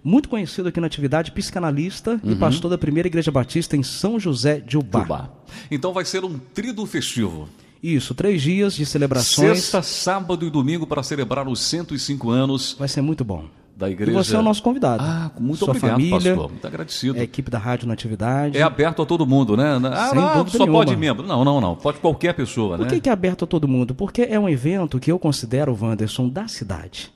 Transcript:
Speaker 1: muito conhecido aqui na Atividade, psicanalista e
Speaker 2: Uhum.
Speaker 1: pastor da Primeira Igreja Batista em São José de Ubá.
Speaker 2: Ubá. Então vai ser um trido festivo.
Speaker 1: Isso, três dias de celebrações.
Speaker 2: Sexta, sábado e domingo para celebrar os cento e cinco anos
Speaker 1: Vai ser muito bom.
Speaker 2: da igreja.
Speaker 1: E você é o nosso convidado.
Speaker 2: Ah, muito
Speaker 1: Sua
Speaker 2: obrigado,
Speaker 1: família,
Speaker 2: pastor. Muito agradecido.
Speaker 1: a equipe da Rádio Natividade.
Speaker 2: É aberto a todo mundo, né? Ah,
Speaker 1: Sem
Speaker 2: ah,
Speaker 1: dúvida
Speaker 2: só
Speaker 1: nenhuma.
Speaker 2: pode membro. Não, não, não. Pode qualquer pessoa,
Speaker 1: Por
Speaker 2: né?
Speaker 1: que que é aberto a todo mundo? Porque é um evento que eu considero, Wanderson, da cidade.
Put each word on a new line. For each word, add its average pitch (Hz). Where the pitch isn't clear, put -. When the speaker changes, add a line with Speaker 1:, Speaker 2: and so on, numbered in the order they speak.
Speaker 1:
muito 262
conhecido 190
aqui 170
na 165
Atividade, 151
psicanalista 185
e 208
Speaker 2:
Uhum. 104
Speaker 1:
pastor 165
da 175
Primeira 156
Igreja 165
Batista 143
em 135
São 214
José 147
de 110
Ubá. 113
Speaker 2:
Ubá. 80
Então 170
vai 185
ser 190
um 170
trido 214
festivo. 90
Speaker 1:
Isso, 151
três 190
dias 190
de 147
celebrações. 143
Speaker 2:
Sexta, 180
sábado 180
e -
domingo 151
para 147
celebrar 135
os 123
cento 170
e -
cinco 123
anos 135
Speaker 1:
Vai 139
ser -
muito 147
bom. 90
Speaker 2:
da 95
igreja. 101
Speaker 1:
E -
você 214
é 214
o -
nosso 214
convidado. 160
Speaker 2:
Ah, 160
muito 135
Speaker 1:
Sua -
Speaker 2:
obrigado, 113
Speaker 1:
família, 160
Speaker 2:
pastor. 165
Muito -
agradecido. 127
Speaker 1:
a 120
equipe 123
da 120
Rádio 120
Natividade. 120
Speaker 2:
É 143
aberto 156
a 151
todo 165
mundo, 127
né? 143
Ah, 220
Speaker 1:
Sem -
Speaker 2:
ah, 196
Speaker 1:
dúvida -
Speaker 2:
só 208
Speaker 1:
nenhuma. 156
Speaker 2:
pode 127
membro. 131
Não, 131
não, 143
não. 87
Pode 147
qualquer 170
pessoa, 107
Speaker 1:
Por 107
Speaker 2:
né? 123
Speaker 1:
que 330
que 269
é -
aberto 180
a 165
todo 156
mundo? 127
Porque 196
é 220
um 202
evento 151
que 147
eu 180
considero, 131
Wanderson, 113
da 190
cidade. 90